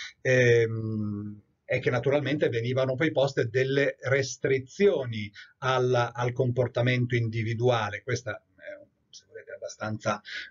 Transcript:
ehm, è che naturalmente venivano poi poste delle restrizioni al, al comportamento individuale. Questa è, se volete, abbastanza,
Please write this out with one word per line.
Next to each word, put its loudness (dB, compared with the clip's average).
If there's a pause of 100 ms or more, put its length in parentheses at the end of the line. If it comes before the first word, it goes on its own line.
(220)
ehm, 2 (200)
è -4
che 0
naturalmente 0
venivano 0
poi 0
poste 0
delle 0
restrizioni 0 (280)
al, 2
al -2
comportamento 0
individuale. 0
Questa -6
è, -18 (300)
se -20
volete, -18
abbastanza, -4 (300)